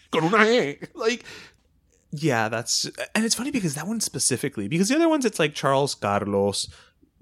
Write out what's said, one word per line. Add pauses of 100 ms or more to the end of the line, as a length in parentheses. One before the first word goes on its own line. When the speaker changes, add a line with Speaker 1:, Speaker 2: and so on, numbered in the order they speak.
(100)
Speaker 1:
Con
una
E. (160)
Like, (880)
Speaker 2:
Yeah,
that's, (280)
and
it's
funny
because
that
one
specifically,
because
the
other
ones,
it's
like
Charles,
Carlos, (540)